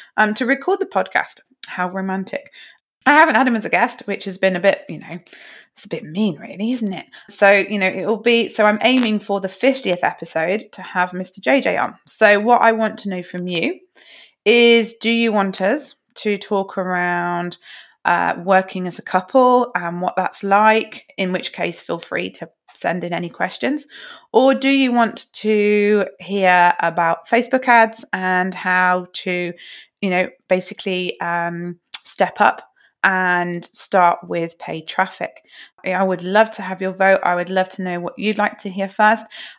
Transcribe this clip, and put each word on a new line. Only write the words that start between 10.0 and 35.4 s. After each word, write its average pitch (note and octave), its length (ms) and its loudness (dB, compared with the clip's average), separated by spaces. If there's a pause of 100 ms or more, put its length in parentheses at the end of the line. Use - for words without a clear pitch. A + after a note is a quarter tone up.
episode F3+ 680 -4
to - 80 -16
have F3+ 320 -4
Mister F#3 280 -10
J C4 200 2
J F#3+ 160 -2
on. - 180 -4 (100)
So G#3 340 4
what A#3 220 4
I A3+ 120 4
want A3 260 -4
to G3+ 100 -8
know F3+ 140 -6
from F3+ 240 -8
you F#3 320 -2 (680)
is, A#3 480 6
do - 160 -4
you A#3 220 2
want G3 280 0
us B3 360 -2 (200)
to G#3 220 -4
talk G3 400 -4
around, F3 800 -4 (480)
uh, E3+ 380 0
working F#3 440 2
as F3 120 -10
a - 40 -18
couple B3 680 2
and F3 280 -6
what F3+ 160 -2
that's - 260 -4
like, G#3+ 720 2
in F#3 140 -2
which F3+ 220 -6
case E3+ 280 -6
feel - 180 -6
free F3+ 320 -8
to - 180 -16 (240)
send F3 320 -4
in E3+ 80 -6
any E3+ 160 -6
questions, A#3+ 580 -4 (460)
or C4 200 6
do C4+ 160 0
you C4+ 220 4
want A#3+ 420 0
to G#3 720 2 (140)
hear F3+ 600 4
about E3 460 0
Facebook B3 440 0
ads A3+ 420 4
and F#3 420 0
how F3+ 600 0
to, F3+ 400 -4 (480)
you G3+ 80 -2
know, F3+ 180 0 (220)
basically, F#3 720 -2
um, E3+ 580 -4 (140)
step - 480 -4
up - 280 0 (340)
and F3+ 640 0
start F3 600 0
with E3+ 320 -6
paid D#3+ 280 -10
traffic? - 560 -6 (400)